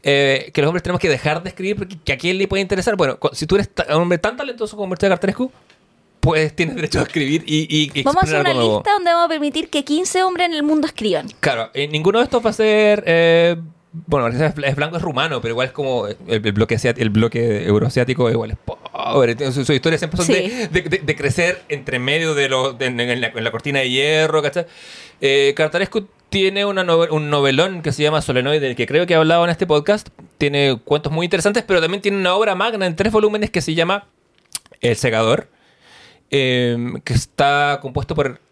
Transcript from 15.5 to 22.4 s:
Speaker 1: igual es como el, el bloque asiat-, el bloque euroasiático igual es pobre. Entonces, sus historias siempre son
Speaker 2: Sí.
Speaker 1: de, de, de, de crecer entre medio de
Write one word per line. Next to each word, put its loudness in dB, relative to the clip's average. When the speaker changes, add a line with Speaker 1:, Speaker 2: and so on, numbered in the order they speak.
Speaker 1:
igual -2
es -10
como -2
el, -8
el 0
bloque 2
asiat-, 0
el 2
bloque 0
euroasiático 2
igual -2
es -8
pobre. -2
Entonces, -4
sus 2
historias 0
siempre -6
son 0
Speaker 2:
Sí. 2
Speaker 1:
de, -2
de, 0
de, -4
de -4
crecer -2
entre -6
medio 0
de 0